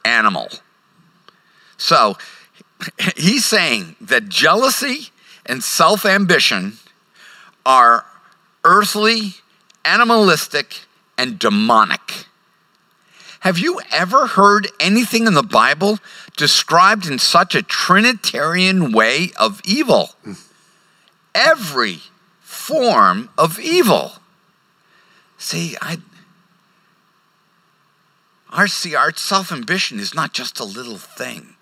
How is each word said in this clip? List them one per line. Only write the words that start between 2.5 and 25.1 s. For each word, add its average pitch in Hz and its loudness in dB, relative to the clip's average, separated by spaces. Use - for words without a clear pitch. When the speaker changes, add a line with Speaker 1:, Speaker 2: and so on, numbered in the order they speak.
Speaker 1:
<laughs> - -8
he's 214 0
saying 131 -2
that 120 -2
jealousy 254 0
and 123 -8
self-ambition 170 0
are 120 4
earthly, 208 2
animalistic, 196 2
and 127 -6
demonic. 107 0
Have 185 0
you 320 -2
ever 190 2
heard 202 4
anything 226 0
in 220 4
the 147 4
Bible 147 2
described 180 2
in 139 -6
such - 2
a - 0
Trinitarian 185 0
way 117 2
of 107 -2
evil? 190 0
Speaker 2:
Hmm. 104 -16
Speaker 1:
Every 151 0
form 127 0
of 160 0
evil. 226 0